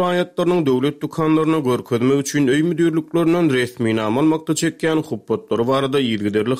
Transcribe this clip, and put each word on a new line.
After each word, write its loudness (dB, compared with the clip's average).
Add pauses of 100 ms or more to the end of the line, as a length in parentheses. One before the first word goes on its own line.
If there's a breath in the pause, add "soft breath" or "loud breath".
raýatlarynyň 0
döwlet 0
dukanlaryna 0
görkezmek 0
üçin 0
öý 2
müdürliklerinden 0
resmi 0
nam 0
almakda 0
çekýän -2
huppatlary -4
barada 0
ýylgyderli -2